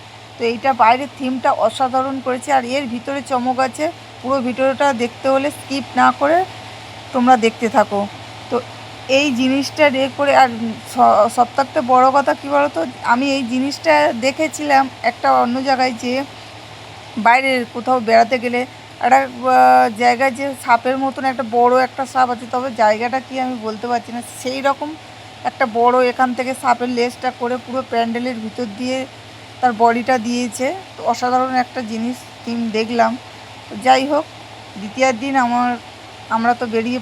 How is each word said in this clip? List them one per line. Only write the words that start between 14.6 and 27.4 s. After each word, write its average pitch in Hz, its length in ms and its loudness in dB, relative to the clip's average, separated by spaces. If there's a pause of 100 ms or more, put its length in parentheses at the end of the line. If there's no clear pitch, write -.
একটা 240 240 -2 (160)
অন্য 240 200 -2
জায়গায়, 254 380 0
যে 247 120 -2 (1040)
বাইরে 247 320 4 (240)
কোথাও 254 260 0
বেড়াতে 226 400 4
গেলে 240 200 -2 (400)
একটা, 254 200 6
আহ, 254 680 4 (100)
জায়গায় 240 420 2
যে 277 60 -4 (160)
সাপের 254 360 2
মতন 269 280 -4
একটা 262 260 -4
বড় 240 220 4 (100)
একটা 254 220 -4
সাপ 254 240 0
আছে, 247 220 -6
তবে 254 260 -2
জায়গাটা 226 420 2
কি 262 200 -14
আমি 254 160 -4 (120)
বলতে 220 200 -8
পারছি 233 240 -4
না, 240 100 -10 (200)
সেই 262 200 -6
রকম 277 280 -2 (540)
একটা - 300 -2
বড় 240 220 4 (160)
এখান 254 220 0
থেকে 254 180 -4 (100)
সাপের 247 280 0
লেজটা 240 400 -2 (100)
করে 247 160 -2 (100)